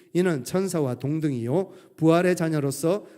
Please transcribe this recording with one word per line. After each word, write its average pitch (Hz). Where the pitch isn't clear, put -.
이는 170
천사와 165
동등이요 147
부활의 175
자녀로서 160